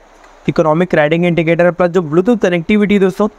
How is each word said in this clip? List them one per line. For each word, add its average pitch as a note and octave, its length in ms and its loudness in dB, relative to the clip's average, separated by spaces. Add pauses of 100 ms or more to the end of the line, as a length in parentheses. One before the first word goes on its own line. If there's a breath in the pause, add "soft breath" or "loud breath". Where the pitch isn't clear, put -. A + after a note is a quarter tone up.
(480)
Economic E3 460 0
Riding D#3+ 300 0
Indicator E3+ 400 0
है, F3 60 4
प्लस F3+ 200 -2
जो F3+ 120 -2
Bluetooth F#3 400 0
connectivity G3+ 560 0
दोस्तों, G3 300 0 (100)